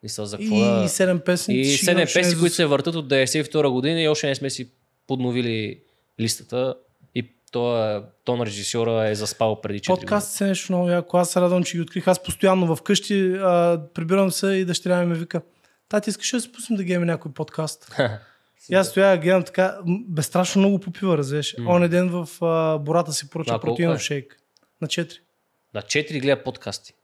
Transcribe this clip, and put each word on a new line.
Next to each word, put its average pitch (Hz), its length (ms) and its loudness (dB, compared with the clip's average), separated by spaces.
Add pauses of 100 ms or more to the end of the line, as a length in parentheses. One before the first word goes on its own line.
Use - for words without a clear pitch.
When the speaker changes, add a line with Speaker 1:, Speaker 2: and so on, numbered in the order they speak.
Speaker 1:
Мисля, 107 220 -10
за 101 120 -10
какво 208 180 -2
Speaker 2:
И 214 40 4
Speaker 1:
да 196 300 4
Speaker 2:
седем 185 300 2
песни, 170 360 0
Speaker 1:
И 131 120 2
Speaker 2:
ще 139 180 2
Speaker 1:
седем 175 180 4
Speaker 2:
още - 160 2
Speaker 1:
песни, 180 140 4
Speaker 2:
не 160 60 0
Speaker 1:
които 165 100 4
Speaker 2:
зас- - 60 -4
Speaker 1:
се 175 100 2
въртат 143 300 0
от 151 120 -6
деветдесет 131 300 2
и 156 60 2
втора 147 280 2
година 143 300 0
и 160 60 2
още 151 200 0
не 139 80 0
сме 135 140 -6
си 127 200 -10 (380)
подновили 120 720 -2 (400)
листата. 123 560 -4 (400)
И 123 140 -6 (220)
той, 113 500 -2 (220)
тон 123 180 -2
режисьора 113 500 -4 (120)
е 107 120 0
заспал 107 460 -2
преди 101 180 -8
четири 180 160 0
Speaker 2:
Подкаст 202 460 -4
е 202 40 0
нещо 190 260 -2
много 180 180 0
яко. 175 280 0
Аз 175 120 2
се 180 120 0
радвам, 180 220 2
че 170 140 -6
ги 170 40 -2
открих. 165 260 -4
Аз 180 160 2
постоянно 185 520 2
вкъщи, 196 580 0
а, 175 480 2 (120)
прибирам 185 380 2
се - 160 -2
и 190 180 2
дъщеря 180 340 0
ми 175 60 2
ме 170 100 0
вика: 165 260 -6 (480)
"Тати, 208 200 0
искаш - 240 -6
ли 254 40 0
да 226 40 -2
си 233 100 -12
пуснем - 260 -6
да 190 60 -4
гледаме 175 220 0
някой 160 280 -4
подкаст?" - 580 -8
Speaker 1:
години. 131 180 0 (100)
<laughs> - 500 -20
Speaker 2:
И 175 60 0
аз 185 120 4
стоя, 190 300 4
гледам 175 260 2
така, 190 420 -2
м, 175 140 0
бе, 180 220 -4
страшно 180 400 0
много 196 180 4
попива, 180 380 -2
разбираш. 143 400 -4
Speaker 1:
М. 120 140 -2
Speaker 2:
Оня 175 180 4
ден 180 200 2
в, 175 180 -6 (140)
а, 165 360 2
Бората 156 360 0
си 139 160 -8
поръча 143 240 -4
Speaker 1:
На 113 60 -2
колко - 80 -8
Speaker 2:
протеинов 165 280 0
Speaker 1:
е? 113 80 -6
Speaker 2:
шейк. 139 340 -8 (440)
На 160 60 -6
четири. - 320 -6 (540)
Speaker 1:
На 104 80 -6
четири 151 380 -4
гледа 135 240 0
подкасти? - 500 -12 (100)